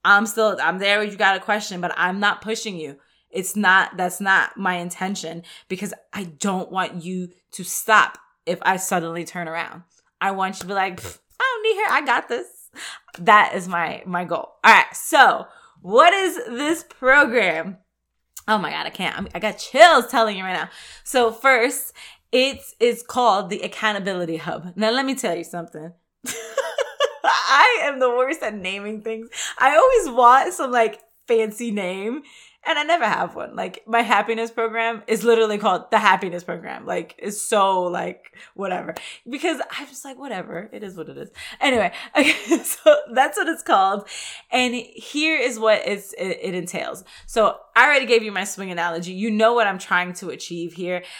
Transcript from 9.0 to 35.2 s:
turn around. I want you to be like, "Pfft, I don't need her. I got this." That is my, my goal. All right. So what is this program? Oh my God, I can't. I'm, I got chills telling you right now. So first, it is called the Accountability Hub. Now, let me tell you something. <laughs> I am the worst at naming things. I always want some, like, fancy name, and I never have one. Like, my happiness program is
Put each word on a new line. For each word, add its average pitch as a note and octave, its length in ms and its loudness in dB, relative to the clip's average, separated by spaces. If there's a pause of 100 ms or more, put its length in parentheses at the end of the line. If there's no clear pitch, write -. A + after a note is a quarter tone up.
turn F3 220 -10
around. E3 380 -10 (360)
I G3 120 -2
want G3 240 -4
you - 60 -14
to F3 40 -12
be F#3+ 60 -8
like, F#3 280 -2
"Pfft, - 180 -14 (200)
I B4 60 -2
don't A#4+ 180 -2
need G#4+ 220 0
her. - 80 0
I C#4 120 2
got B3 240 -2
this." - 180 -6 (720)
That G3 360 6
is F3+ 140 -8
my, E3+ 360 -4
my F3+ 200 -4
goal. E3 400 -8
All A3 100 10
right. F3+ 200 8
So - 520 4 (340)
what B3+ 320 6
is F#4+ 240 0 (100)
this D4 360 -4
program? A3+ 920 2 (720)
Oh G#3+ 100 2
my D#3 120 -4
God, D#3 160 -6
I - 40 -8
can't. - 260 -6
I'm, - 160 -8
I - 60 -8
got G#3 200 -4
chills C#4+ 500 6
telling A3+ 280 0
you F#3 60 -8
right F#3 120 -6
now. D3+ 160 -6 (340)
So A#3+ 260 2
first, C4 600 0 (400)
it C4 300 0 (180)
is A#3 240 0
called G#3 440 2
the G#3 120 -6
Accountability F#3+ 800 -4
Hub. F3 360 -8
Now, G#3+ 160 0
let C4 140 -2
me C4 100 -2
tell F#3+ 220 -4
you E3+ 80 -8
something. E3 480 -12 (320)
<laughs> - 80 -10 (1200)
I G#4+ 300 6
am C#4 180 -4
the B3+ 80 2
worst B3+ 340 -2
at G#3+ 120 -6
naming G3+ 480 -8
things. A3+ 260 -10 (300)
I C#4+ 180 4
always F#4 400 4
want B3+ 360 8
some, C#4 180 -4
like, A3+ 300 2 (260)
fancy A3+ 440 -2
name, G3+ 520 -6 (420)
and D#4 140 -2
I D4+ 60 -2
never D#4+ 200 0
have F3+ 300 -2
one. - 220 -12
Like, F#3 300 -8
my A3+ 160 0
happiness A3+ 480 0
program A3+ 560 -4
is G#3+ 180 -2